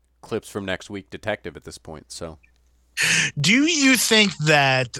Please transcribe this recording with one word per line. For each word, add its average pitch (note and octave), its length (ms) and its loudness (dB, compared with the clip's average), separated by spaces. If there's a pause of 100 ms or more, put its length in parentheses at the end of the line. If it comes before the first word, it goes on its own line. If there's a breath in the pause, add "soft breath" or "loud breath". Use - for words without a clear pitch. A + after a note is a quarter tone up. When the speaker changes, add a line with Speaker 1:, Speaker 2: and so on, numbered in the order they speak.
(200)
Speaker 1:
clips - 280 -8
from G2+ 160 -8
next F#2 260 -6
week G2+ 200 -12
detective F#2 460 -8
at D#2 80 -20
this - 140 -16
point. - 340 -18
So, E2 260 -12 (1000 loud breath)
Speaker 2:
do G#3+ 240 2
you C#4+ 320 4
think G#3+ 420 2
that C#3 600 2